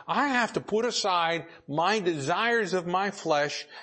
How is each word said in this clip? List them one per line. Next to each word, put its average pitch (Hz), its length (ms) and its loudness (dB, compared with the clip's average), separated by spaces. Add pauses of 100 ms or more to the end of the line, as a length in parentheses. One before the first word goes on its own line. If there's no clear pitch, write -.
I 233 220 2
have 247 260 0
to 160 60 0
put 214 240 -2
aside 175 640 0 (220)
my 170 300 2
desires 180 760 0
of 180 140 -2
my 185 240 0
flesh 151 560 0 (160)